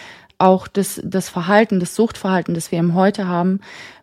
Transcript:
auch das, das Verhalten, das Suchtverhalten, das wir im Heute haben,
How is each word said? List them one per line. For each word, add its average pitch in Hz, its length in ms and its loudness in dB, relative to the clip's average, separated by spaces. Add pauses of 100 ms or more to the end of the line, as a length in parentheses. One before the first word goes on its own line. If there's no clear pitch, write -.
(380)
auch 185 300 4
das, - 340 -4
das 185 260 -4
Verhalten, 196 520 2
das 175 160 -6
Suchtverhalten, 190 580 -2
das 165 160 -6
wir 175 80 -2
im 170 160 0
Heute 190 320 2
haben, 180 320 0 (440)